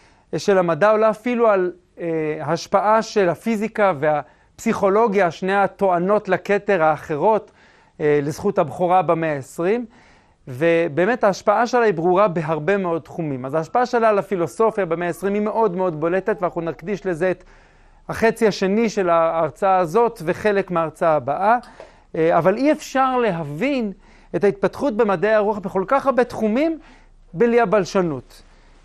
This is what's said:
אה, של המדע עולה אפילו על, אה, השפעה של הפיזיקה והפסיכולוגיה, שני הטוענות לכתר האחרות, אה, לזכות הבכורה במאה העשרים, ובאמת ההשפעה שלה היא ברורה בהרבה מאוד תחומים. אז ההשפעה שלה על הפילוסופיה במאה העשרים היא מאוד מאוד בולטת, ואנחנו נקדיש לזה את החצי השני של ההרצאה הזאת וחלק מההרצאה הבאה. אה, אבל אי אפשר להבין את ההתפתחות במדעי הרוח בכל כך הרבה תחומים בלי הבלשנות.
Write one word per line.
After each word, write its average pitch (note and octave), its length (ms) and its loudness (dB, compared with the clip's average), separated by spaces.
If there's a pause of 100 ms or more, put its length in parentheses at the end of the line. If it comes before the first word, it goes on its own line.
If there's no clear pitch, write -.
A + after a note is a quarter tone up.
(340)
אה, E3 40 -4
של F#3+ 200 2
המדע F3 320 2
עולה A3 200 4
אפילו A#3 380 0
על, F#3 240 0 (280)
אה, F3 60 -6 (340)
השפעה F#3+ 600 0
של G3+ 260 0
הפיזיקה G#3 720 -2
והפסיכולוגיה, F#3+ 1300 0
שני F#3+ 240 -4
הטוענות G3 720 0
לכתר G3 540 0
האחרות, D#3+ 680 0 (500)
אה, D3 220 2
לזכות F3 360 -2
הבכורה F3 440 0
במאה E3 300 0
העשרים, F#3 540 -4 (600)
ובאמת E3 760 0
ההשפעה G#3 420 2
שלה A#3+ 160 0
היא G#3+ 120 2
ברורה F3+ 340 2
בהרבה D#3+ 480 -2
מאוד E3+ 260 -4
תחומים. C#3 420 -8
אז C3+ 100 -8
ההשפעה F#3+ 320 0
שלה A3+ 220 2
על G#3 100 4
הפילוסופיה G3+ 680 -2
במאה E3+ 200 -4
העשרים F#3 280 -4
היא G#3 80 -2
מאוד G#3 340 0
מאוד F3+ 240 -2
בולטת, F#3 420 -2
ואנחנו E3+ 180 -4
נקדיש E3+ 460 -6
לזה F3+ 240 0
את F3 140 -6 (640)
החצי A3 360 0
השני G3+ 420 0
של F#3 220 -2
ההרצאה E3 680 2
הזאת F#3+ 480 0
וחלק G3 460 0
מההרצאה E3 440 0
הבאה. F3 440 0 (560)
אה, E3+ 240 2
אבל F#3 180 2
אי C#4 160 2
אפשר C4 440 -2
להבין G3+ 760 -2 (440)
את E3+ 80 0
ההתפתחות G#3 520 0
במדעי G#3 380 2
הרוח G#3 240 0
בכל F#3 280 -4
כך C4+ 200 0
הרבה B3 180 2
תחומים C4+ 540 -2 (560)
בלי A#3 260 2
הבלשנות. F3+ 800 -2 (420)